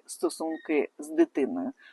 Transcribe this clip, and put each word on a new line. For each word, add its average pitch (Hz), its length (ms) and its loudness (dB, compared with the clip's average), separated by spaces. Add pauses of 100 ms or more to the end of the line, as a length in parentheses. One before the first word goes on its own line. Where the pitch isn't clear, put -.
стосунки 160 840 -2 (100)
з 151 100 -10
дитиною. - 600 2 (220)